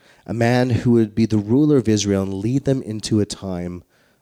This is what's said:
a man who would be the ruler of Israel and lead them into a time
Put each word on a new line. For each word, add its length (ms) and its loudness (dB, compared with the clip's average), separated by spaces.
a 80 -8
man 360 2
who 220 0
would 220 2
be 120 2
the 120 0
ruler 380 2
of 120 2
Israel 360 0
and 100 -6
lead 300 -2
them 180 0
into 380 -2
a 60 0
time 580 -10